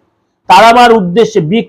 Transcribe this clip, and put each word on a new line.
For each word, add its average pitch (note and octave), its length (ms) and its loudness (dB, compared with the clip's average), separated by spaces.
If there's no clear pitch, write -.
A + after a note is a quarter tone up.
তারা G#3 260 2
মার A#3+ 200 2
উদ্দেশ্যে, G3+ 480 -2
be F#3+ 280 -4